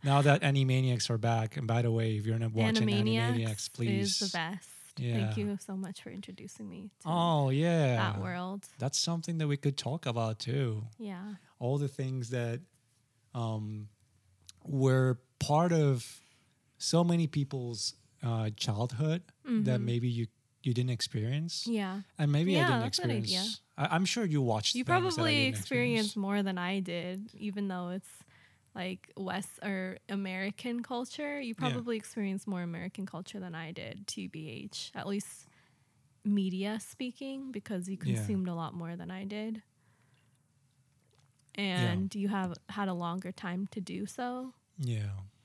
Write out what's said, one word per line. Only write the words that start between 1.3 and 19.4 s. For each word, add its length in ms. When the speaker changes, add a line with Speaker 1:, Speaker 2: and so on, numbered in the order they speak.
Speaker 1:
and 120
by 160
the 80
way, 260
if 80
you're 140
not 120
watching 360
Speaker 2:
Animaniacs 480
Speaker 1:
Animaniacs, 380
please. 460
Speaker 2:
is 120
the 40
best. 320
Speaker 1:
Yeah. 160
Speaker 2:
Thank 120
you 260
so 140
much 240
for 80
introducing 580
me 220
to 80
Speaker 1:
Oh, 420
yeah. 460
Speaker 2:
that 220
world. 460
Speaker 1:
That's 180
something 400
that 100
we 80
could 220
talk 300
about 320
too. 440
Speaker 2:
Yeah. 380
Speaker 1:
All 180
the 100
things 440
that, 300
um, 540
were 540
part 320
of 500
so 240
many 240
people's, 680
uh, 340
childhood 640